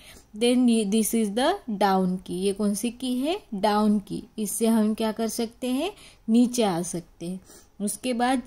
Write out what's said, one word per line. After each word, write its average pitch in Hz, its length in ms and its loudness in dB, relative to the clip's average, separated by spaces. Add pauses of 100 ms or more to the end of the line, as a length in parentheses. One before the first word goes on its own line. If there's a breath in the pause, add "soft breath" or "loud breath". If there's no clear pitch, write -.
(380 loud breath)
then 247 320 4
ये, 226 160 4
this 214 300 0
is 220 160 0
the 262 220 0 (160)
down 190 560 2
की। 180 80 -8
ये 190 200 0
कौन 208 200 0
सी 226 180 -4
की 247 280 -4
है? 330 220 -2 (120)
डाउन 208 460 2
की। 175 240 -10 (160)
इससे 220 280 -2
हम 220 260 2
क्या 220 180 -2
कर 226 160 -4
सकते 226 400 -6
हैं? 285 240 -2 (380 loud breath)
नीचे 240 340 4
आ 175 180 0
सकते 170 440 -10
हैं। 185 160 -8 (400 loud breath)
उसके 220 320 -4
बाद 240 340 0